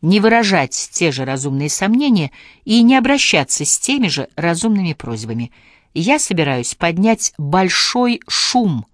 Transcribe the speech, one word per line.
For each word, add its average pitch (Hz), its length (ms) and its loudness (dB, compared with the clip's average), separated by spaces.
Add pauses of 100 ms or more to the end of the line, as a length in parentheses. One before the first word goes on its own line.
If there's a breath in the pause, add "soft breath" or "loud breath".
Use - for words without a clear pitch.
не 185 180 4
выражать 202 720 2
те 170 180 0
же 131 140 -4
разумные 135 440 -4
сомнения 214 640 0 (340 loud breath)
и 233 180 4
не 247 140 6
обращаться 254 680 0
с - 140 -2
теми 262 300 0
же 139 280 -4
разумными 170 560 0
просьбами. 113 600 -8 (420 soft breath)
Я 220 240 0
собираюсь 143 560 -2
поднять 190 640 0
большой 185 880 0
шум. 190 640 -2